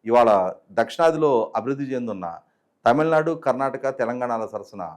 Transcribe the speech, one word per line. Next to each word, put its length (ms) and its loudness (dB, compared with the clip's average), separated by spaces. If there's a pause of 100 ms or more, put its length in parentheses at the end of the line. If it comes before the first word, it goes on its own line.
ఇవాళ 240 6 (480)
దక్షిణాదిలో 540 2 (240)
అభివృద్ధి 360 -4
చెందున్న 340 -6 (580)
తమిళనాడు, 480 2 (120)
కర్ణాటక, 420 -2 (140)
తెలంగాణల 460 -4
సరసన 360 -12 (140)